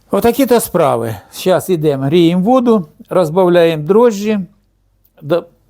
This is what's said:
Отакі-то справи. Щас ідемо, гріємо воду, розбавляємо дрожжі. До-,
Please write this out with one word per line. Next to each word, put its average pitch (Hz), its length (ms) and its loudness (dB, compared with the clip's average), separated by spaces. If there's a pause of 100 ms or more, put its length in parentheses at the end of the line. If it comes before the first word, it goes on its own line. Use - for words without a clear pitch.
(120)
Отакі-то 233 480 0
справи. 120 560 -2 (180)
Щас 180 360 -2
ідемо, 151 340 -2
гріємо 170 400 2
воду, 233 420 2 (240)
розбавляємо 170 720 2
дрожжі. 208 560 0 (840)
До-, 160 240 -4 (240)